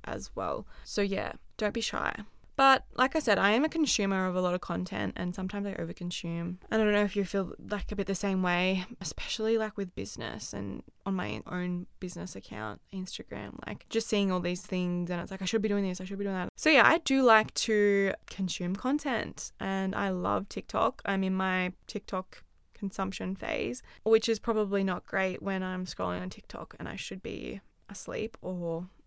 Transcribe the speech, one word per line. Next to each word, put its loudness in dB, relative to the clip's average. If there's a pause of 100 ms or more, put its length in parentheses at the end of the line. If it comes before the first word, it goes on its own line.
as -8
well. -2 (180)
So -2
yeah, -2 (240)
don't -2
be -2
shy. -2 (420)
But 6 (100)
like 2
I 4
said, 4
I 6
am 4
a 2
consumer 2
of 0
a 2
lot 2
of 0
content, -2
and -4
sometimes -4
I -4
overconsume. -6
And -4 (140)
I 4
don't 6
know 4
if -2
you 0
feel, -2 (180)
like, -4
a -2
bit -2
the 0
same 0
way, 2 (160)
especially, -2
like, -2
with -6
business -8
and -6 (240)
on 0
my -2
own -4 (140)
business -8
account, -10 (120)
Instagram, -10
like, -10
just 0
seeing 2
all 2
these -2
things, -2
and -2
it's -8
like, -8
"I -4
should 2
be 0
doing 2
this, -2
I -8
should -8
be -4
doing -2
that." -2
So 2
yeah, 10
I 8
do 4
like 8
to 4 (120)
consume -2
content, -2
and 0
I 0
love 0
TikTok. 0
I'm 0
in 2
my 0 (120)
TikTok -6 (320)
consumption -4
phase, -4 (180)
which 6
is 2
probably 2
not 0
great 0
when -2
I'm -4
scrolling -4
on -6
TikTok -12
and -8
I -8
should -10
be -8 (280)
asleep, -8
or, -4 (180)